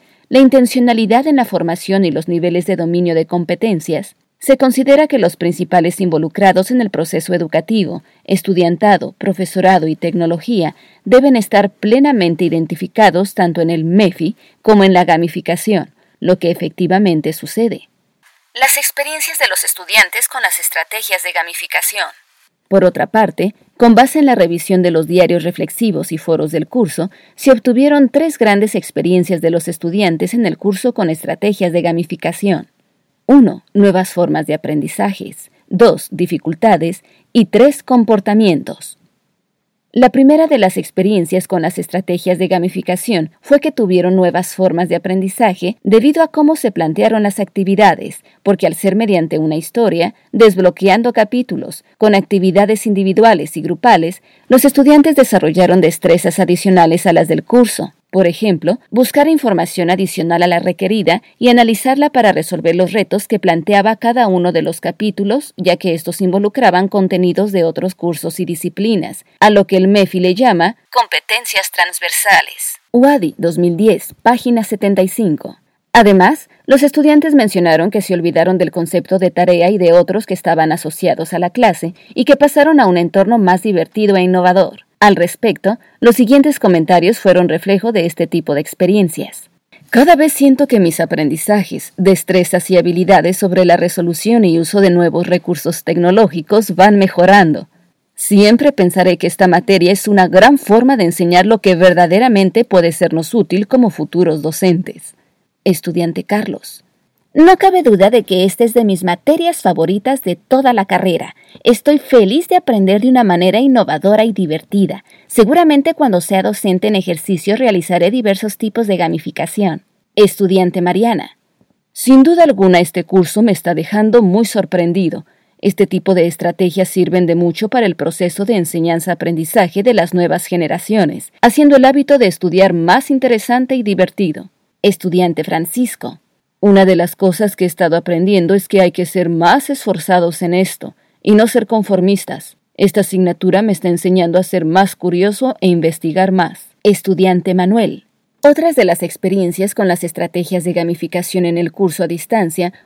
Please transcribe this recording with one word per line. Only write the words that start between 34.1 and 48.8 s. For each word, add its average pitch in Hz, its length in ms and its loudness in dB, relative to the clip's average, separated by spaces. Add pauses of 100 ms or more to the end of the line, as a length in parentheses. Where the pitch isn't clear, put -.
formas 156 340 -2
de 151 80 -4
aprendizajes. 156 1000 -6 (180)
Dos, 160 420 2
dificultades. 170 920 -2 (300)
Y 233 140 2
tres, 262 360 2
comportamientos. 214 1160 0 (960)
La 247 160 4
primera 294 380 4
de 302 100 0
las 185 180 0
experiencias 185 720 -2
con 180 140 -4
las 160 160 -4
estrategias 180 640 -4
de 180 100 -2
gamificación 180 920 -4
fue 285 220 2
que 311 100 -2
tuvieron 185 460 0
nuevas 180 360 -2
formas 175 360 -2
de 170 80 -2
aprendizaje 190 840 -4
debido 277 420 2
a 311 40 0
cómo 302 300 0
se 214 160 -4
plantearon 208 500 -2
las 202 160 -4
actividades, 196 800 0 (260)
porque 190 240 0
al 160 80 -2
ser 196 220 -2